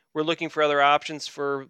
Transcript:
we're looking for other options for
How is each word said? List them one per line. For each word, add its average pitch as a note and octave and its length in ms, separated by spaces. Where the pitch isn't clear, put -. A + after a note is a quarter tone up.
we're D#3 80
looking D#3+ 280
for D#3 120
other D3 200
options D3 440
for C#3 440